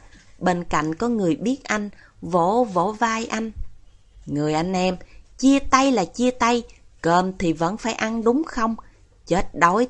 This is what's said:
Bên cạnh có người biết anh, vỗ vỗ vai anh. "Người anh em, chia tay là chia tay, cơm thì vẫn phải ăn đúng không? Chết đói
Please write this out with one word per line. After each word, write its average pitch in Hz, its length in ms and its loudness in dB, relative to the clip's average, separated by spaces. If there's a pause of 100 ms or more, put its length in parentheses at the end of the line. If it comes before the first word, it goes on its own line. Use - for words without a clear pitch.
(400)
Bên 175 240 -2
cạnh 156 320 -2
có 233 140 -2
người 190 260 0
biết 254 280 -4
anh, 208 260 -4 (320)
vỗ 180 420 2 (100)
vỗ 180 260 0
vai 226 260 -2
anh. 220 260 -6 (720)
"Người 147 280 -2
anh 170 200 -2
em, 185 240 0 (400)
chia 277 220 4
tay 269 320 2
là 202 140 2
chia 247 260 0
tay, 240 320 0 (380)
cơm 185 360 2
thì 165 160 0
vẫn 170 240 -2
phải 226 160 -4
ăn 220 300 -4
đúng 240 200 2
không? 226 320 -2 (500)
Chết 190 300 0
đói 185 340 6